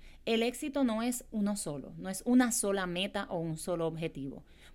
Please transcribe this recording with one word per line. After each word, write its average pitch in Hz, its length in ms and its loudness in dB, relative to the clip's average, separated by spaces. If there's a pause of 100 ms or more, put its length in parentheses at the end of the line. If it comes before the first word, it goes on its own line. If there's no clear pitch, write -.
(240)
el 226 180 2
éxito 277 400 0
no 226 200 2
es 247 280 -2
uno 208 260 0
solo, 156 420 -6
no 180 100 -6
es 190 160 -6
una 247 280 6
sola 196 340 2
meta 190 420 -2
o 180 100 -4
un 165 200 -2
solo 170 280 -2
objetivo. 160 600 -6 (280)